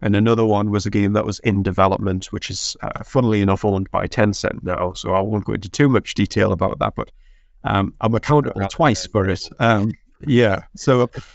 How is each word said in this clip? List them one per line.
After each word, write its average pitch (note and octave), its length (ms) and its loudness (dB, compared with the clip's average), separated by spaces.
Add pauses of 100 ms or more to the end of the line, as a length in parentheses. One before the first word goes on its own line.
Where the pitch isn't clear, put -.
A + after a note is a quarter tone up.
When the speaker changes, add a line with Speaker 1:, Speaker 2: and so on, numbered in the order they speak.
Speaker 1:
And G2+ 120 2
another A2+ 300 4
one G#2 260 2
was G#2 140 0
a G#2 40 -4
game G2+ 240 0
that A2 120 0
was G2+ 140 -6
in G2 220 0
development, F#2+ 680 0
which - 180 -8
is, - 320 -8
uh, - 220 -10
funnily A2 380 2
enough, G2 240 2
owned G2 260 -2
by F#2+ 160 -2
Tencent - 560 -2
now. F2+ 300 -2
So - 200 -4
I F#2+ 60 2
won't G#2 260 -2
go A2 80 -4
into G2 160 -6
too C#3+ 200 4
much - 260 0
detail G2+ 380 2
about G2 260 -2
that, G#2+ 160 -2
but, - 160 -8 (540)
um, G2 360 -2
I'm A2+ 140 0
accountable C3 460 0
Speaker 2:
Not G2 100 -4
Speaker 1:
twice C#3+ 340 0
for G2 220 -2
it. F#2+ 200 -4 (120)
Um, A2+ 320 0 (340)
yeah. A#2 380 2 (120)
So, B2 340 2 (260)